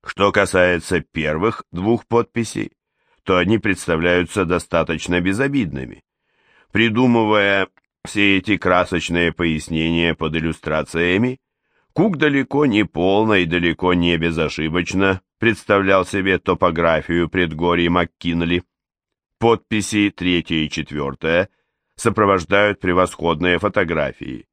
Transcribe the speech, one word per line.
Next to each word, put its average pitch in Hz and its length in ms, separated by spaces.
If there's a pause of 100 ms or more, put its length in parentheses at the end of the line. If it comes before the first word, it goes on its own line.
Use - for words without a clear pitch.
Что 98 260
касается 90 680
первых 78 720
двух 104 340
подписей, 113 680 (500)
то 92 140
они 95 200
представляются 87 880
достаточно 82 760
безобидными. 95 840 (680)
Придумывая 107 1000 (360)
все 101 320
эти 95 200
красочные 87 760
пояснения 82 800
под 78 220
иллюстрациями, 82 1040 (540)
Кук 180 240
далеко 143 500
не 107 180
полно 98 480
и 92 120
далеко 87 500
не 87 220
безошибочно 85 1040 (180)
представлял 98 640
себе 95 320
топографию 85 920
предгорий 85 600
МакКинли. 85 760 (760)
Подписи 107 760
третья 87 420
и 78 120
четвертая 76 800 (460)
сопровождают 98 840
превосходные 87 800
фотографии. 80 960